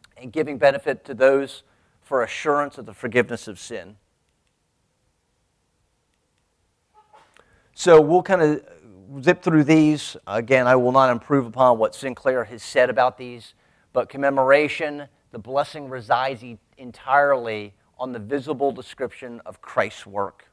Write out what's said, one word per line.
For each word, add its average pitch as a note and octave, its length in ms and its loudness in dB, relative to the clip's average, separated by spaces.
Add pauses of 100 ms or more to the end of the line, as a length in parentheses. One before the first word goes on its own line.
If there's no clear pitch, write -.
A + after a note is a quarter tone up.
(160)
in B2 140 -20
giving C#3 300 -4
benefit C#3 440 0
to C#3 120 -14
those C3+ 480 2 (400)
for C3 180 -2
assurance C#3+ 560 -4
of A#2 80 -18
the G#2+ 80 -18
forgiveness A#2 540 -2
of G2+ 100 -16
sin. G2+ 400 -16 (3750)
So E3 260 8
we'll D#3+ 220 2
kind F3 220 0
of D3+ 200 0 (600)
zip F3 180 2
through D#3+ 220 2
these. D3+ 520 2 (120)
Again, A#2+ 400 0
I B2+ 80 6
will B2 160 2
not C3 180 4
improve B2 380 -2
upon B2 320 2
what G#2+ 160 0
Sinclair C3 480 -4
has A2 180 -14
said B2+ 300 0
about B2 260 0
these, B2 380 -20 (360)
but A#2 160 -2
commemoration, C#3 1000 0 (240)
the A#2+ 80 -16
blessing C#3 500 -6
resides B2+ 540 -4
e-, A#2+ 160 -20 (180)
entirely B2 960 0 (260)
on B2+ 120 -8
the A#2+ 80 -10
visible C3+ 520 -4
description A#2+ 720 -14
of - 160 -18
Christ's - 460 -6
work. G2+ 480 -8